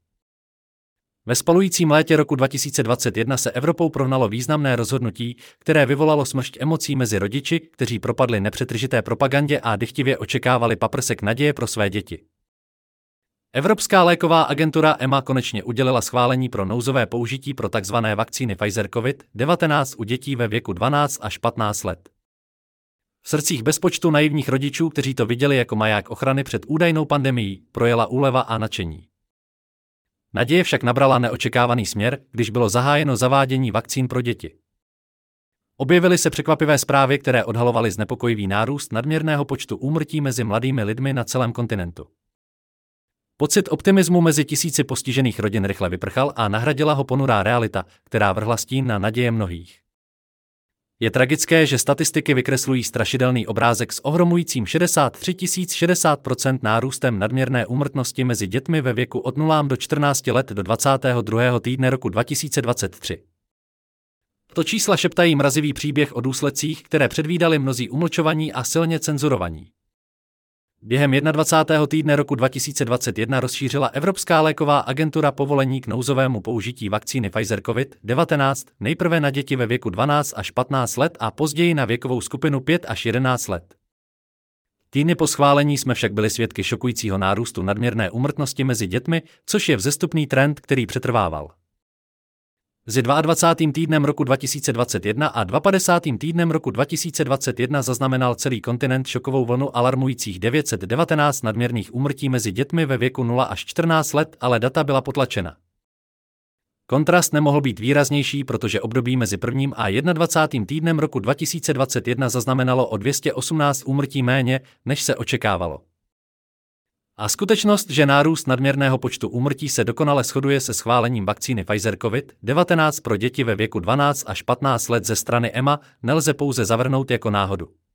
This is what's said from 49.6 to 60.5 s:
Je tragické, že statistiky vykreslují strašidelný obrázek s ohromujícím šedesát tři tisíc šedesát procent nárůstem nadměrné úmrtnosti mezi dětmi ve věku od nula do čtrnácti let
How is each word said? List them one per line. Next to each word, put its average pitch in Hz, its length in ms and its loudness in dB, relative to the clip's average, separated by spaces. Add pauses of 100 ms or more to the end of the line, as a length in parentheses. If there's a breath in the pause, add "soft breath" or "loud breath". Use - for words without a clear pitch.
Je 113 100 0
tragické, 151 560 4
že 131 120 2
statistiky 147 560 0
vykreslují 127 500 0
strašidelný 127 600 0
obrázek 117 460 0
s - 120 -10
ohromujícím 170 600 2
šedesát 160 520 2
tři 185 160 -4
tisíc 180 380 -4
šedesát 170 480 2
procent 131 420 -2
nárůstem 113 560 0
nadměrné 123 480 0
úmrtnosti 131 580 -2
mezi 113 220 0
dětmi 131 340 -2
ve 123 120 0
věku 123 260 -2
od 127 200 -4
nula 156 240 2
do 135 140 0
čtrnácti 143 540 0
let 123 220 0